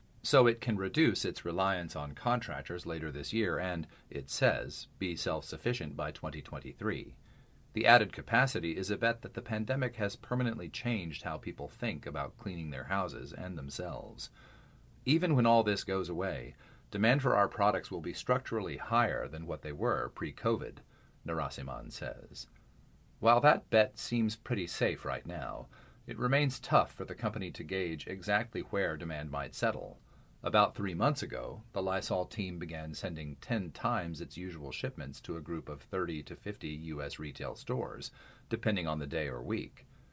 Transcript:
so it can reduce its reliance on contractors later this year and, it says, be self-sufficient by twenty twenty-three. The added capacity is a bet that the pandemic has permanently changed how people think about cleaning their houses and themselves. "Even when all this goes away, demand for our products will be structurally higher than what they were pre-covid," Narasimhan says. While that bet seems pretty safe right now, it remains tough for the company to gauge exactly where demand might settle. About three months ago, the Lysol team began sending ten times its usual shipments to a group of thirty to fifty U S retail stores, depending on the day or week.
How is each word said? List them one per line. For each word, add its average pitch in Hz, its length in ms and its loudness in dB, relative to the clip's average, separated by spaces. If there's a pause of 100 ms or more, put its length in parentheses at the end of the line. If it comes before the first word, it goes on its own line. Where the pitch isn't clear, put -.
(240)
so 131 240 8
it 113 120 4
can 110 160 2
reduce 98 480 4
its 90 220 -4
reliance 87 500 0
on 73 180 -4
contractors 87 720 -2
later 80 260 -4
this 71 200 -6
year 92 280 2
and, 87 280 -2 (220)
it 69 200 -8
says, 73 580 0 (120)
be 90 160 -2
self-sufficient 80 800 -2
by 76 160 -4
twenty 76 300 -8
twenty-three. 73 720 -6 (580)
The 110 120 2
added 117 260 8
capacity 104 640 0
is 95 140 -2
a 98 80 0
bet 117 240 0
that - 140 -12
the - 80 -4
pandemic 120 540 -2
has 101 180 -2
permanently 120 520 -2
changed 92 540 -4
how 80 160 -4
people 73 300 -8
think 85 400 -6
about 73 300 -4
cleaning 85 340 -6
their 65 140 -6
houses 76 460 -2
and 90 240 -6
themselves. 71 760 -8 (760)
"Even 156 300 4
when 120 100 6
all 117 160 8
this 101 220 2
goes 95 260 0
away, 82 460 -4 (340)
demand 117 320 4
for 123 140 4
our 101 120 8
products 101 440 2
will 85 100 -4
be - 120 -4
structurally 110 640 0
higher 80 500 2
than 80 180 -8
what 82 160 -4
they 76 100 -6
were 73 440 0
pre-covid," 78 640 -2 (500)
Narasimhan 67 640 -4
says. - 560 -10 (720)
While 117 220 8
that - 280 6
bet 110 300 6
seems 113 360 2
pretty 101 300 -2
safe 87 400 0
right 65 200 -4
now, 64 420 -6 (400)
it 120 100 -6
remains 131 420 2
tough - 340 4
for 95 100 -8
the 92 100 -8
company 98 380 -2
to - 120 -8
gauge 85 440 -2
exactly 101 540 0
where 90 340 0
demand 78 340 -4
might 69 240 -6
settle. 62 460 -2 (440)
About 101 320 6
three 98 180 -2
months 127 280 2
ago, 62 420 -6 (100)
the 95 80 0
Lysol 95 440 0
team 90 340 -4
began 80 340 -6
sending 78 480 -6
ten 95 300 -2
times 87 500 -2
its - 160 -10
usual 82 340 -8
shipments 69 500 -6
to 82 140 -6
a 80 60 -6
group 80 260 -6
of 73 140 -8
thirty 85 420 -2
to 82 120 -12
fifty 104 340 -8
U 76 320 -6
S 71 180 -8
retail 69 360 -8
stores, - 560 -6 (360)
depending 98 400 0
on 76 120 0
the 73 80 -4
day 76 200 0
or 60 140 -4
week. - 440 -4 (280)